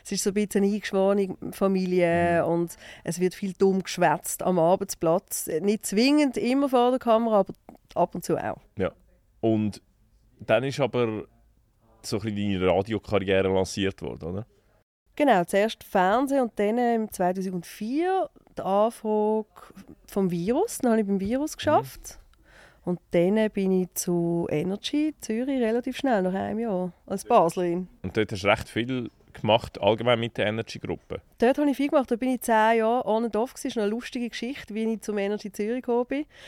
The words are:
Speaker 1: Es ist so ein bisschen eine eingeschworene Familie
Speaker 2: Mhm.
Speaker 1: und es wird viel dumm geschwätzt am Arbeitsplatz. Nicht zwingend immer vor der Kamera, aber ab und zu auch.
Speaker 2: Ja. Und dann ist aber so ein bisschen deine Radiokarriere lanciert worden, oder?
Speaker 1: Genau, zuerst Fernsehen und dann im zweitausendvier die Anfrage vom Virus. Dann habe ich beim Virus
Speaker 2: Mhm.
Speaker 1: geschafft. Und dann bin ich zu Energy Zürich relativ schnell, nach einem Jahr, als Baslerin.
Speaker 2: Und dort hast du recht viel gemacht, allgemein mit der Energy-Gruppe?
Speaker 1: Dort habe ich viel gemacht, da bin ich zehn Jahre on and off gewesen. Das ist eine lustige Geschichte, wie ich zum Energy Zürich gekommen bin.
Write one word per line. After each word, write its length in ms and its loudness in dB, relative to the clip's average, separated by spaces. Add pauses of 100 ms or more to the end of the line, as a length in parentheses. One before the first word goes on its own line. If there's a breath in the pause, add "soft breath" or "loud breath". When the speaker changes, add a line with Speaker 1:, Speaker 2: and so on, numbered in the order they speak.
Speaker 1:
Es 80 -14
ist 120 -2
so 60 0
ein 60 0
bisschen 280 0
eine 120 2
eingeschworene 600 0 (160)
Familie 960 2
Speaker 2:
Mhm. 60 0
Speaker 1:
und 260 -2 (260 loud breath)
es 160 -6
wird 140 0
viel 200 -6
dumm 300 2
geschwätzt 600 0
am 160 2
Arbeitsplatz. 880 0 (140)
Nicht 260 0
zwingend 500 2
immer 320 0
vor 220 4
der 80 0
Kamera, 400 2
aber 140 0 (420)
ab 200 0
und 80 -10
zu 140 -2
auch. 240 -6 (160)
Speaker 2:
Ja. 140 -2 (500)
Und 400 0 (580)
dann 260 0
ist 140 -4
aber 440 0 (800)
so 140 -4
ein 60 -8 (120)
bisschen 240 -2
deine 120 4
Radiokarriere 760 0
lanciert 540 -2
worden, 280 -10
oder? 160 -8 (680)
Speaker 1:
Genau, 300 4
zuerst 380 0
Fernsehen 580 2
und 180 -2
dann 180 0
im 340 0
zweitausendvier 1160 -4 (280)
die 40 -8
Anfrage 840 0 (600)
vom 220 0
Virus. 500 -2
Dann 120 2
habe 100 4
ich 60 -2
beim 140 2
Virus 320 -4
Speaker 2:
Mhm. 40 -16
Speaker 1:
geschafft. 640 -2 (640 soft breath)
Und 160 -4 (120)
dann 400 4
bin 200 -2 (100)
ich 140 -6
zu 540 -2
Energy 720 -2
Zürich 420 -4
relativ 360 -2
schnell, 240 2
nach 120 0
einem 260 -4
Jahr, 340 -4 (140)
als 180 -6
Baslerin. 640 2 (160)
Speaker 2:
Und 120 -6
dort 160 0
hast 120 -8
du 40 -2
recht 220 2
viel 400 -4 (240)
gemacht, 480 2
allgemein 380 2
mit 180 -6
der 100 0
Energy-Gruppe? 720 -6 (180)
Speaker 1:
Dort 180 4
habe 120 2
ich 80 0
viel 120 0
gemacht, 220 2
da 60 0
bin 120 -2
ich 120 -2
zehn 360 4
Jahre 300 2
on 180 0
and 100 -4
off 180 -2
gewesen. 160 -10
Das 60 -8
ist 60 -2
eine 100 0
lustige 380 -6
Geschichte, 460 -10
wie 180 -2
ich 80 -6
zum 160 -6
Energy 340 -4
Zürich 300 -4
gekommen 260 -2
bin. 180 -4 (220 loud breath)